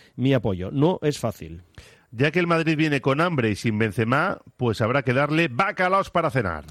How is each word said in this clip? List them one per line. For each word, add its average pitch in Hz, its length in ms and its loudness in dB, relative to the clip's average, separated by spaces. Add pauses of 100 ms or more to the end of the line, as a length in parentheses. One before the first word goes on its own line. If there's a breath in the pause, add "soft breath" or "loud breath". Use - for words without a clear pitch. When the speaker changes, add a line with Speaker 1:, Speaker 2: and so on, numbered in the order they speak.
(160 soft breath)
Speaker 1:
mi 127 180 2
apoyo. 98 380 -2
No 147 300 2
es 147 180 -2
fácil. 87 440 -8 (480 loud breath)
Speaker 2:
Ya 135 200 2
que 175 80 2
el 175 80 2
Madrid 165 300 2
viene 147 240 2
con 139 180 2
hambre 156 300 2
y 101 80 0
sin 110 200 -2
Benzema, 117 600 0 (180)
pues 117 240 -2
habrá 123 240 2
que 131 80 0
darle 147 380 0
bacalaos 185 640 0
para 165 180 0
cenar. 90 420 -2